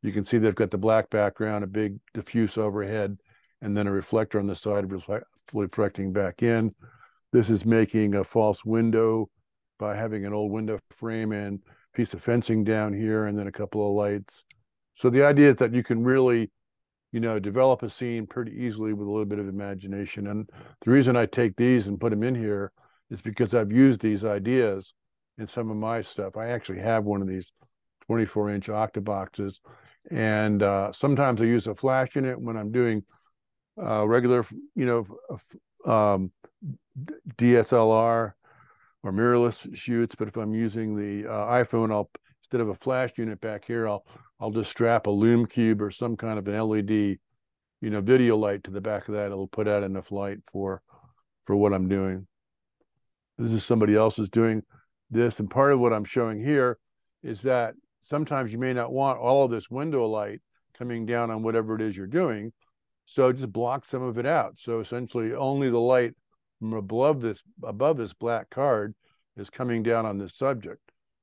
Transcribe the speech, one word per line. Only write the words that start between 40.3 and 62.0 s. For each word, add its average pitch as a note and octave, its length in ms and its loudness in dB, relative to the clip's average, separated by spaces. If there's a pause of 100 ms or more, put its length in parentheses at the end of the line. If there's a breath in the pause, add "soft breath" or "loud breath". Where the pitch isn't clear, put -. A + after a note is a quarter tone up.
I'm G#2+ 160 -4
using A2 420 -4
the, G#2 360 -6
uh, G#2 160 -4
iPhone, A#2 440 2
I'll, G#2 200 -2 (320)
instead - 180 -2
of A2+ 80 0
a G2 60 -4
flash B2+ 420 -4
unit A2 240 -6
back G#2+ 240 -10
here, A#2 240 -4
I'll, G#2 160 -4 (340 soft breath)
I'll G#2+ 120 -6
just G#2+ 200 -4
strap A#2+ 360 2
a G#2 40 0
Lume A2+ 360 4
Cube A2 340 2
or G#2 100 -2
some A#2 260 -6
kind A2 220 -6
of G2 100 -8
an G2+ 60 -2
L G#2+ 220 0
E G#2+ 60 0
D, G2+ 360 0 (600)
you A2 100 -6
know, G#2 120 -2
video A#2+ 340 6
light G2+ 280 -2
to F#2+ 60 -16
the G2 100 -8
back G#2 280 -6
of G#2+ 60 -6
that. G#2 120 -2
It'll G2 220 -6
put G#2+ 200 -4
out G#2 140 2
enough F#2+ 300 -6
light G2+ 260 -6 (120)
for, F#2+ 320 -6 (600 soft breath)
for G2+ 120 0
what G2+ 160 4
I'm F#2 160 0
doing. F#2+ 380 -2 (1120)
This A#2 140 -2
is A2 120 0
somebody G#2+ 300 4
else A2 240 4
is G#2 100 -4
doing A2+ 340 2 (480 soft breath)
this. A#2 300 0
And G#2+ 100 -4
part C#3 220 4
of C3+ 80 4
what A#2+ 120 4
I'm G#2+ 120 -2
showing A2 380 -2
here B2+ 360 2 (440)
is G#2+ 200 -10
that A#2+ 320 0 (280)
sometimes C#3+ 500 -4
you A2+ 60 -6
may B2+ 140 -2
not B2 200 -2
want C3+ 260 0
all B2+ 260 4
of B2+ 60 0
this A2+ 200 -6
window C3+ 360 -2
light G#2 340 -4 (360)
coming A#2 300 -8
down A#2+ 240 -2
on A2 120 -6
whatever A2+ 320 -2
it A2 80 -4
is G#2+ 140 -4
you're F#2+ 100 -10